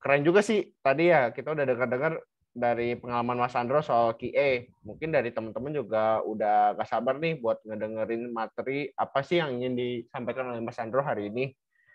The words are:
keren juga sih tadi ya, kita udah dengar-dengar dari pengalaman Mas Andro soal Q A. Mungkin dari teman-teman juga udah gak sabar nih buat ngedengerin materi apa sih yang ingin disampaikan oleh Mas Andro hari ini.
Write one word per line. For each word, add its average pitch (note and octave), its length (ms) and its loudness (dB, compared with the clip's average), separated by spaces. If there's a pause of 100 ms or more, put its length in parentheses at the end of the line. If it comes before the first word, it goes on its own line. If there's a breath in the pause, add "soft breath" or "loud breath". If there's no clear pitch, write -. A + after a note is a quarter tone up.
keren C#3+ 240 4
juga F3 160 6
sih G#3+ 400 0
tadi D#3 320 4
ya, B2+ 200 6
kita C#3+ 200 -6
udah D3 160 0
dengar-dengar B2+ 440 0 (400)
dari A#2+ 480 0
pengalaman B2 440 -2
Mas A#2+ 120 -4
Andro B2+ 240 2
soal A#2 360 2
Q A2+ 200 -8
A. C3 280 2 (200)
Mungkin G#2+ 280 -8
dari A#2+ 200 2
teman-teman A2+ 400 -6
juga A2 520 0
udah G#2 520 2
gak G#2+ 120 -4
sabar B2 320 0
nih D#3+ 200 -2
buat A2+ 240 0
ngedengerin A2 680 -4
materi A#2 640 -6
apa C3+ 280 -2
sih F3 160 0
yang C#3 160 -2
ingin B2+ 200 -2
disampaikan B2 760 -6
oleh A#2 120 -6
Mas A#2 160 -8
Andro A2+ 200 0
hari A2 320 -2
ini. B2+ 200 -4 (420 soft breath)